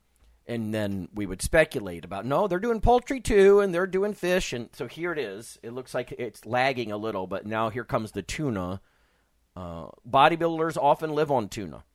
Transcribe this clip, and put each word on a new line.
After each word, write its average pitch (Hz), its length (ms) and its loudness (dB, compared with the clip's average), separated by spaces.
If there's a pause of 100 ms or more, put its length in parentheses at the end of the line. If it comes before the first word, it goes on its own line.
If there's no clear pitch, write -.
(460)
and 113 280 -4
then 101 400 -2
we - 120 -4
would 90 160 -8
speculate 101 640 0
about, 98 200 -8
"No, 151 220 2
they're 180 120 0
doing 226 220 -2
poultry 247 400 2
too, 202 400 8
and 196 120 2
they're 180 140 0
doing 190 260 -2
fish." 180 400 0
And 120 200 -8
so 135 140 -8
here 170 260 -6
it 156 40 -4
is. 110 460 -8
It 117 80 -12
looks 127 220 -12
like 127 180 -4
it's 120 340 -10
lagging 123 460 0
a 104 60 -4
little, 104 280 -4
but 95 220 -6
now 110 220 0
here 117 160 -8
comes 110 260 -4
the 101 100 -6
tuna. 98 600 -4 (760)
Uh, 85 320 -12 (200)
bodybuilders 160 680 2
often 156 380 2
live 147 160 2
on 120 180 2
tuna. 82 340 -10 (120)